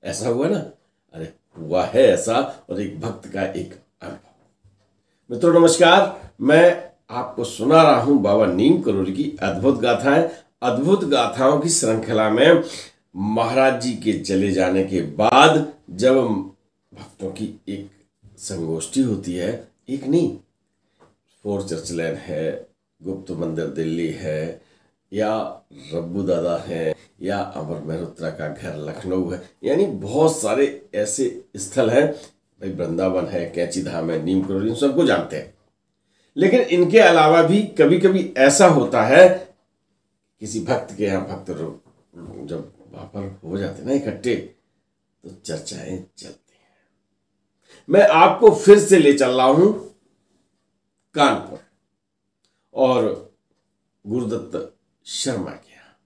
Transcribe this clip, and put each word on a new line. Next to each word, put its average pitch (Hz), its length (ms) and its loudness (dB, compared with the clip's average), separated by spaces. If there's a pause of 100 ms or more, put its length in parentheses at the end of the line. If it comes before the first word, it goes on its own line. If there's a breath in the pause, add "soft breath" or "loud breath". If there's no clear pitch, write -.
ऐसा 101 240 -8
हुआ 131 200 -2
ना? 180 240 -4 (420)
अरे 80 200 -16 (240)
हुआ 87 260 -4
है 117 180 2
ऐसा, 120 680 0
और 95 120 -6
एक - 180 -10
भक्त - 280 -12
का 95 140 -8
एक - 380 -10 (220)
अनुभव। - 1300 -20
मित्रों 170 260 4
नमस्कार, 170 800 4
मैं 165 520 4 (180)
आपको 120 340 -8
सुना 151 380 2
रहा 139 180 4
हूं 131 220 2
बाबा 104 240 2
नीम 117 360 2
करोली 95 300 -2
की 147 300 -6
अद्भुत 98 380 -2
गाथाएं। 139 500 0 (320 loud breath)
अद्भुत 147 420 0
गाथाओं 135 560 0
की 170 80 -4
श्रृंखला 110 640 -2
में 147 320 4 (540 loud breath)
महाराज 120 680 -2
जी 123 120 -4
के 101 240 -4
चले 98 340 -2
जाने 92 320 0
के 92 160 -4
बाद 143 760 2 (160)
जब 117 240 2 (800)
भक्तों - 360 -14
की 104 380 -12
एक 98 220 -12 (480)
संगोष्ठी 82 640 -8
होती 92 340 -4
है, 92 340 -8 (200)
एक 135 160 -10
नहीं, 151 340 -2 (1040)
फोर 98 260 -6
चर्च 82 220 -8
लेन 82 240 -6
है, 78 540 -8 (340)
गुप्त 95 280 -12
मंदिर 80 360 -6
दिल्ली 80 420 -6
है, 78 540 -8 (500)
या 107 500 -6 (320)
रब्बू 85 280 -6
दादा 87 340 -2
हैं, 82 380 -6 (280 soft breath)
या 98 160 -4
अमर 78 420 -10
मेहरोत्रा 80 500 -10
का 78 180 -10
घर 76 280 -12
लखनऊ 85 540 -6
है, - 200 -12 (140)
यानी 165 220 2
बहुत 135 540 -2
सारे 135 540 -2
ऐसे 107 500 -4 (120)
स्थल 110 340 -2
हैं, 127 220 2 (480 loud breath)
भाई 98 100 -10
वृंदावन 90 560 -2
है, 85 240 -6
कैंची 87 320 -6
धाम 82 280 -6
है, 80 120 -4
नीम 92 200 0
करोली, 98 320 -4
सबको 139 320 0
जानते 98 300 -2
हैं। - 180 -14 (840)
लेकिन 190 240 4
इनके 175 380 2
अलावा 170 440 6
भी 202 200 4
कभी-कभी 185 720 2
ऐसा 143 300 6
होता 123 380 2
है, 180 500 6 (880)
किसी 110 200 -8
भक्त 104 340 -4
के 101 100 -4
यहाँ 98 220 -2
भक्त 92 240 -12
रो-, 80 400 -12 (560)
जब 80 260 -12 (200)
वहाँ - 140 -18
पर 98 380 -12
हो 87 140 -8
जाते - 240 -10
हैं 120 60 -10
ना 135 60 -2
इकट्ठे, 120 400 -4 (880)
तो - 80 -20
चर्चाएं - 720 -12 (120)
चलती - 380 -20
हैं। - 220 -20 (1120 soft breath)
मैं 196 180 6
आपको 185 460 6
फिर 202 240 8
से 190 200 4
ले 143 140 6
चल 135 180 2
रहा 127 160 2
हूँ 180 500 2 (1160)
कानपुर 139 440 0 (1160)
और 123 600 0 (720)
गुरुदत्त 113 680 -8 (320)
शर्मा - 440 -8
के - 220 -20
यहाँ। - 340 -20